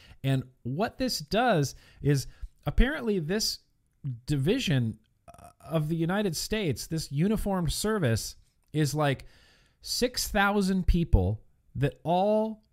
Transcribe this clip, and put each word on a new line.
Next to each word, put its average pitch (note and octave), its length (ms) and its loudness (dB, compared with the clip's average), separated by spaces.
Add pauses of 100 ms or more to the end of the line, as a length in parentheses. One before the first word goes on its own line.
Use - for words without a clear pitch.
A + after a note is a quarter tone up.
(220)
And C3+ 220 0 (180)
what D#3+ 360 -4
this B3+ 200 -2
does F#3+ 560 2 (280)
is C#3 260 2 (380)
apparently A#3 520 2
this F#3 400 -4 (680)
division C#3+ 720 0 (680)
of D3+ 200 -2
the E3+ 80 -2
United F3 400 -2
States, G#3 500 -4
this D#3+ 240 -6
uniformed F3+ 640 0
service, F3 640 -2 (360)
is D3 220 0
like C#3+ 300 0 (580)
six - 460 -2
thousand G3 580 2
people A2 560 2 (320)
that C3 300 -2
all G#3+ 580 0 (100)